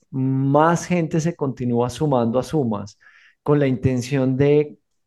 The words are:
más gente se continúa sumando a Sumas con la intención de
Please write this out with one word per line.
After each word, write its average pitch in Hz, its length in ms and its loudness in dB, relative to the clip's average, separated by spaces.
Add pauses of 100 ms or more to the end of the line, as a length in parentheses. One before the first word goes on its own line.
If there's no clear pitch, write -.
(100)
más 139 720 2
gente 165 360 -2
se 165 160 -2
continúa 123 520 -2
sumando 123 500 0
a 127 40 0
Sumas 110 560 -4 (440)
con 147 160 2
la 143 80 2
intención 131 680 0
de 147 400 2 (300)